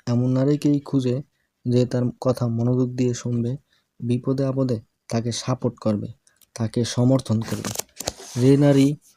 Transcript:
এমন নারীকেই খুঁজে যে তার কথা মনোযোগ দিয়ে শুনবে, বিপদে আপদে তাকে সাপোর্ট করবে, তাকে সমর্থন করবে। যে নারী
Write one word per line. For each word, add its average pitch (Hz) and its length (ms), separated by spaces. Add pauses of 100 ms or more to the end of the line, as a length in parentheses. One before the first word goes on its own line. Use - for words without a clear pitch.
এমন 123 240
নারীকেই 143 500
খুঁজে 131 420 (440)
যে 123 200
তার 123 160 (180)
কথা 123 280
মনোযোগ 123 480
দিয়ে 123 180
শুনবে, 120 420 (440)
বিপদে 127 440
আপদে 131 360 (280)
তাকে 117 240
সাপোর্ট - 460
করবে, 107 280 (480)
তাকে 117 300
সমর্থন 123 560
করবে। 107 300 (720)
যে 135 160
নারী 143 400 (200)